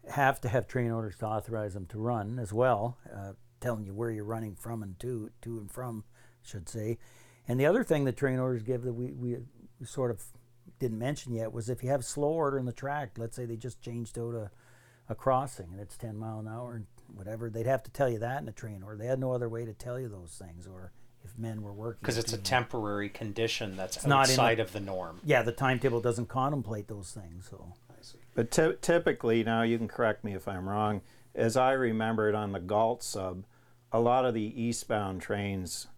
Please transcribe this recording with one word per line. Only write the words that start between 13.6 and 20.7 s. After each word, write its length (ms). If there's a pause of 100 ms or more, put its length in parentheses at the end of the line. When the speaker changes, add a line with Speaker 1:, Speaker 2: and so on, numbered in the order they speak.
Speaker 1:
changed 380
out 160
a, 160 (580)
a 60
crossing 560
and 80
it's 180
ten 200
mile 220
an 80
hour 280
and 100 (300)
whatever, 340
they'd 160
have 180
to 80
tell 180
you 100
that 220
in 80
a 20
train 320
order. 140
They 100
had 120
no 120
other 160
way 160
to 100
tell 240
you 120
those 280
things, 300
or 240 (320)